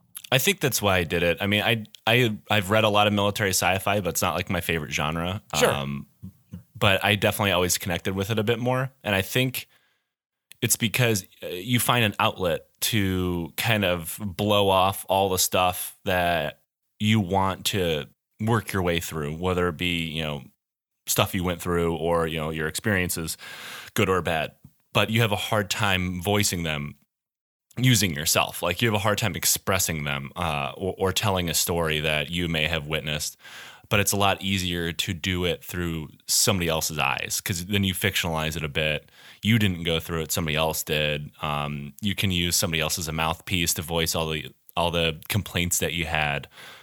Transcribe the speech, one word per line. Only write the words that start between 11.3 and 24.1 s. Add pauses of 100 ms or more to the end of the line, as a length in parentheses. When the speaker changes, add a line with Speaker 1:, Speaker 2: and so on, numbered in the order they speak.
Speaker 1:
uh,
you
find
an
outlet (140)
to
kind
of
blow
off
all
the
stuff
that (380)
you
want
to (340)
work
your
way
through,
whether
it
be,
you
know, (640)
stuff
you
went
through
or,
you
know,
your
experiences, (560)
good
or